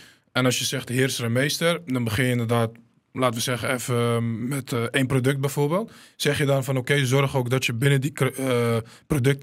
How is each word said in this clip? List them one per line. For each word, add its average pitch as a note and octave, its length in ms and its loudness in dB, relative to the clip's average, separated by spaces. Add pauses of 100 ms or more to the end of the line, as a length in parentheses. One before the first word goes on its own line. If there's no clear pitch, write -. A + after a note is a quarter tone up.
(320)
En B2+ 140 2
als B2 140 2
je B2 60 -2
zegt B2 240 -6
heerser C3 360 0
en A#2 60 0
meester, D3+ 540 0
dan B2+ 180 -2
begin A#2 220 0
je B2+ 60 2
inderdaad, A#2 380 0 (420)
laten B2+ 240 0
we A#2 60 -4
zeggen, B2 320 -2
even A#2 760 -2
met, C3+ 260 -6
eh, A#2+ 100 0
één C3 240 0
product C3+ 320 2
bijvoorbeeld. D3 520 -2 (240)
Zeg D3 220 0
je D3+ 80 0
dan C3+ 180 2
van, C3 140 -2
"Oké, C#3 280 0
zorg C3+ 300 2
ook B2+ 140 0
dat B2+ 160 0
je B2+ 80 -2
binnen C#3 280 2
die D3 100 -4
cr-, C3 280 -2
eh, A#2+ 380 0 (640)